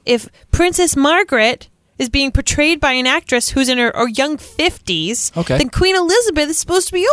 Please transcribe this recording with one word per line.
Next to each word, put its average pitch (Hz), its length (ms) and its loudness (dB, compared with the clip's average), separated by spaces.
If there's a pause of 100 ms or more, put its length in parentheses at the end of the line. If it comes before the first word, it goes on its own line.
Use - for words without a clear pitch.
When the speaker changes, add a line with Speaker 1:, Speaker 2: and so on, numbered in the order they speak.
Speaker 1:
if 240 220 -2 (240)
Princess 349 440 2
Margaret 277 720 2 (280)
is 247 120 -4
being 277 220 0
portrayed 302 480 0
by 277 140 0
an 254 140 0
actress 254 420 0
who's 269 200 0
in 254 80 0
her, 240 160 0
her 247 140 0
young 269 300 -2
fifties, 208 960 -4
Speaker 2:
Okay. 151 220 -2
Speaker 1:
then 262 120 0
Queen 381 260 0
Elizabeth 349 540 0
is 320 80 -4
supposed 349 300 -2
to - 60 -10
be 370 200 0